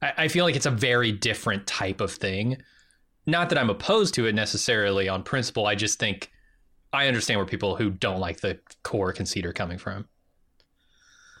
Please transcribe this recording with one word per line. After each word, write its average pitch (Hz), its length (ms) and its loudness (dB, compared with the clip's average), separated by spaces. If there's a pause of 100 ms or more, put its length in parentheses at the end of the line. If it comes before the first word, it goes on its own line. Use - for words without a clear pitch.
I, 143 160 -2
I 160 100 2
feel 175 160 2
like 156 140 4
it's - 80 0
a 143 60 2
very 120 420 2
different 101 540 -2
type 95 340 -4
of 98 100 -2
thing. 104 460 -2 (720)
Not 170 220 2
that 151 100 2
I'm 120 100 4
opposed 196 460 2
to 120 100 2
it 107 80 2
necessarily 104 720 2
on 95 140 -2
principle. 117 460 -2
I 104 80 2
just 101 240 0
think 104 320 -4 (600)
I 139 160 2
understand 117 320 2
where 95 60 0
people 95 300 -2
who 104 160 0
don't 92 280 -2
like 87 220 -6
the 92 180 -2 (220)
core 95 320 -2
conceit 92 320 -4
are 87 80 -6
coming 90 240 -6
from. 98 300 -10 (1300)